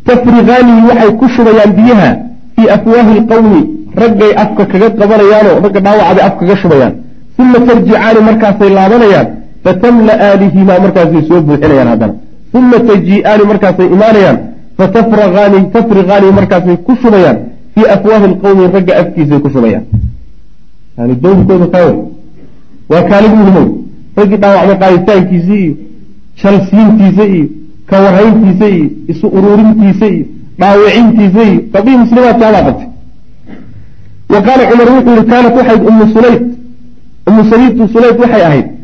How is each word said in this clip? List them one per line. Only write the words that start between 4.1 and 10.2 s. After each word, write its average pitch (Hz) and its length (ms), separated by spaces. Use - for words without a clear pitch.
afka 208 300
kaga 190 260
qabanayaanoo 208 720
ragga 196 200
dhaawaca 202 340
bay 190 100
afka 196 160
kaga 185 160
shubayaan. 139 380
Uma 254 260
tarjicaani 226 600
markaasay 208 500
laabanayaan, 190 560
fatamla'aanihimaa 196 1200